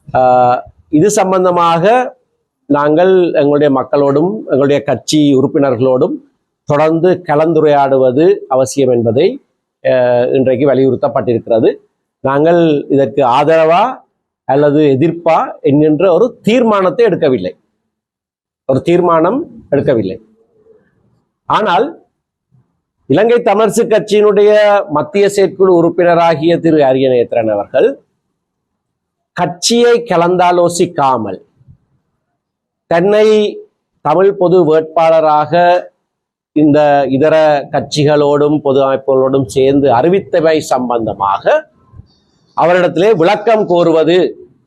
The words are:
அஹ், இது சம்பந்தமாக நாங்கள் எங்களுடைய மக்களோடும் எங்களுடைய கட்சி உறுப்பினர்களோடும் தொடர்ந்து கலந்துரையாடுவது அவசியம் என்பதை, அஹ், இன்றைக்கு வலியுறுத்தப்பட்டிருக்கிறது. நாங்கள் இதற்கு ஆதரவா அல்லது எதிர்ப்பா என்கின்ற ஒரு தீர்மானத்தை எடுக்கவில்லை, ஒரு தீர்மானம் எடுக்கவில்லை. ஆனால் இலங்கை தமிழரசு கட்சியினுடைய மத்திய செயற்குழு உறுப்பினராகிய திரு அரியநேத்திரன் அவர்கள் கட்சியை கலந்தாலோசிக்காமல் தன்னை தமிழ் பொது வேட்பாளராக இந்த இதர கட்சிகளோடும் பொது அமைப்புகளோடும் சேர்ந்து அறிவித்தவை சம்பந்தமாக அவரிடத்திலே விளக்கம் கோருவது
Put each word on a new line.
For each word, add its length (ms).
அஹ், 520
இது 200
சம்பந்தமாக 760
நாங்கள் 440
எங்களுடைய 380
மக்களோடும் 600
எங்களுடைய 360
கட்சி 400
உறுப்பினர்களோடும் 840
தொடர்ந்து 400
கலந்துரையாடுவது 1000
அவசியம் 440
என்பதை, 360
அஹ், 500
இன்றைக்கு 320
வலியுறுத்தப்பட்டிருக்கிறது. 1040
நாங்கள் 380
இதற்கு 360
ஆதரவா 580
அல்லது 400
எதிர்ப்பா 500
என்கின்ற 420
ஒரு 120
தீர்மானத்தை 640
எடுக்கவில்லை, 460
ஒரு 120
தீர்மானம் 580
எடுக்கவில்லை. 480
ஆனால் 360
இலங்கை 280
தமிழரசு 500
கட்சியினுடைய 640
மத்திய 400
செயற்குழு 460
உறுப்பினராகிய 840
திரு 240
அரியநேத்திரன் 680
அவர்கள் 360
கட்சியை 640
கலந்தாலோசிக்காமல் 1400
தன்னை 360
தமிழ் 280
பொது 320
வேட்பாளராக 840
இந்த 240
இதர 260
கட்சிகளோடும் 880
பொது 220
அமைப்புகளோடும் 600
சேர்ந்து 480
அறிவித்தவை 680
சம்பந்தமாக 840
அவரிடத்திலே 580
விளக்கம் 500
கோருவது 520